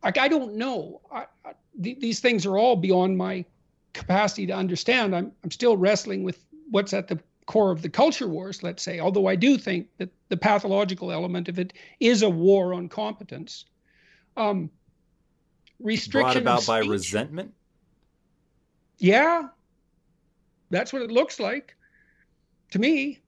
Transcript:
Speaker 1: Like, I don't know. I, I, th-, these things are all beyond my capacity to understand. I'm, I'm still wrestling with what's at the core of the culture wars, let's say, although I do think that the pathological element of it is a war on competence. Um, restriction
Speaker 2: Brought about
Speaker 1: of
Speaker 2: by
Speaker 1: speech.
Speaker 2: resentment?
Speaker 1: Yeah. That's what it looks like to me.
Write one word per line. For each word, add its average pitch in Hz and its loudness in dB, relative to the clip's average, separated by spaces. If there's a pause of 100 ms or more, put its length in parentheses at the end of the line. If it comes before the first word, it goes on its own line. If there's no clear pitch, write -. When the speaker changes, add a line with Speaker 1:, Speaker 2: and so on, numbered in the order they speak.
Speaker 1:
Like, 185 0
I 269 4
don't 262 0
know. 220 -6 (100)
I, - -10 (180)
I, - -16 (300)
th-, 247 -8
these 233 -4
things 226 2
are 190 0
all 233 4
beyond 185 2
my 185 -6 (480)
capacity 196 0
to 185 -4
understand. 190 0
I'm, 170 -4 (120)
I'm 165 -6
still 240 2
wrestling 196 0
with 180 -6 (280)
what's 196 0
at 196 -4
the 170 -4 (280)
core 202 2
of 160 -4
the 170 -6
culture 269 2
wars, 185 -10
let's 185 -8
say, 175 -8
although 190 2
I 190 2
do 240 4
think 185 -4 (100)
that 185 -8 (200)
the - -2
pathological 196 0
element 175 -4
of 180 -8
it 185 -6 (260)
is 226 4
a 214 4
war 180 4
on 175 -8
competence. 208 -10 (720)
Um, 202 -2 (1080)
restriction 127 0
Speaker 2:
Brought 123 4
about - 0
Speaker 1:
of 107 -4
Speaker 2:
by 113 2
Speaker 1:
speech. 104 -2
Speaker 2:
resentment? 107 -6 (1500)
Speaker 1:
Yeah. 277 4 (1200)
That's 208 -2
what 262 -6
it 233 -8
looks 247 0
like 233 -6 (960)
to - -2
me. 277 0